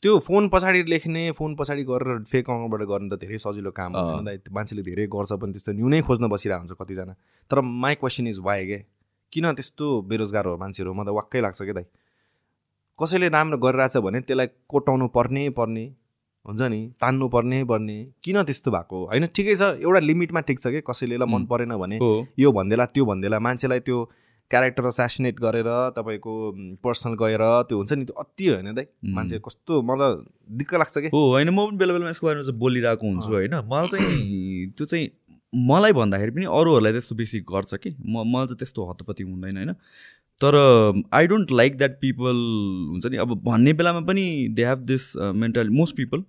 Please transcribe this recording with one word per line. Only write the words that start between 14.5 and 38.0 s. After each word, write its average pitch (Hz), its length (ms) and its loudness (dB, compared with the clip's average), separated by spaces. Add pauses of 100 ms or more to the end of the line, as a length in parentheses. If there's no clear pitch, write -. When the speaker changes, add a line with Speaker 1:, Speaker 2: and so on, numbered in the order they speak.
Speaker 1:
कोट्याउनु 135 400 2
पर्ने, 123 420 0
पर्ने 113 460 -4 (520)
हुन्छ 104 140 -6
नि, 117 400 -4
तान्नु 131 260 0
पर्ने, 123 360 2
पर्ने। 110 440 -2 (160)
किन 196 200 0
त्यस्तो 139 280 -2
भएको, 90 340 -4
होइन? 117 200 0
ठिकै 202 300 0
छ, 180 60 2
एउटा 185 380 4
लिमिटमा 165 400 0
ठिक - 200 -2
छ - 80 -4
के, 143 140 -2
कसैले 120 360 -6
ल 123 60 0
मन 117 100 0
Speaker 2:
उम्। 104 140 0
Speaker 1:
परेन 120 280 -2
भने 95 220 -4
Speaker 2:
हो। 113 300 2 (120)
Speaker 1:
यो 139 120 8
भन्देला, 107 340 2
त्यो 135 200 0
भन्देला, 104 340 0
मान्छेलाई 123 400 -2
त्यो 120 320 -4 (380)
क्यारेक्टर 123 360 2
असासिनेट 123 540 -2
गरेर 113 280 0
तपाईँको, 110 840 -4
उम्, 95 260 -14
पर्सनल 120 380 -4
गएर 110 280 0
त्यो 117 360 4
हुन्छ 104 160 -2
नि, 139 120 -4
त्यो 127 160 -14
अति - 260 -4
होइन 101 280 0
दाइ? 131 100 -6 (200)
Speaker 2:
उम्। 98 80 -2
Speaker 1:
मान्छे 90 260 -4
कस्तो, 143 420 -4
म 127 200 -2
त 113 240 0 (260)
दिक्क 135 240 -6
लाग्छ 160 220 2
के। 151 100 -4
Speaker 2:
हो, 143 220 4
होइन, 139 200 4
म 196 180 2
पनि 208 100 -6
बेला 180 160 2
बेलामा 175 160 -2
यसको 165 180 -4
बारेमा 147 160 -2
चाहिँ 131 160 -6
बोलिरहेको 117 480 0
हुन्छु, 98 200 -2
Speaker 1:
अँ। 110 60 -2
Speaker 2:
होइन? 104 220 0
मलाई 139 320 -2
चाहिँ 101 800 -2
<clears throat> 98 100 -14
त्यो 151 80 -4
चाहिँ 160 240 -2 (460)
मलाई 147 360 6
भन्दाखेरि 107 400 2
पनि 165 140 -4
अरूहरूलाई 135 460 4
त्यस्तो 120 240 -4
बेसी 110 240 -4
गर्छ 95 360 -4
कि। - 140 -8
म, 117 280 -6